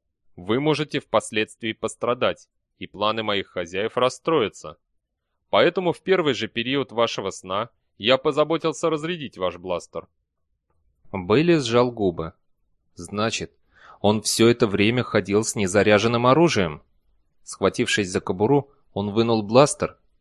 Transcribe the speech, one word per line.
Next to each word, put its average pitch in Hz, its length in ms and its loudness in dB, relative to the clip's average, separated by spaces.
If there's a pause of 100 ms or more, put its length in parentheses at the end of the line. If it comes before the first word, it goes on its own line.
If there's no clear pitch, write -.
(360)
вы 101 240 -2
можете 147 400 -2
впоследствии 110 720 -4
пострадать, 113 760 -4 (280)
и 92 100 -16
планы 107 360 -4
моих 101 240 -4
хозяев 92 500 -6
расстроятся. 123 800 -2 (760)
Поэтому 165 400 2
в - 80 -12
первый 175 320 0
же 110 140 -6
период 123 440 -6
вашего 113 380 -2
сна 98 400 -6 (300)
я 117 180 2
позаботился 151 720 -2
разрядить 156 480 -8
ваш 90 200 -4
бластер. 87 500 -8 (1040)
Бейли 120 460 2
сжал 123 340 2
губы. 87 420 -2 (640)
Значит, 98 560 -6 (500)
он 107 220 2
всё - 240 4
это 117 180 4
время 104 380 2
ходил 101 400 0
с - 120 -6
незаряженным 107 680 2
оружием. 123 560 2 (640)
Схватившись 98 680 -2
за 95 100 -2
кобуру, 110 520 0 (220)
он 101 180 -4
вынул 113 320 0
бластер 113 560 2 (220)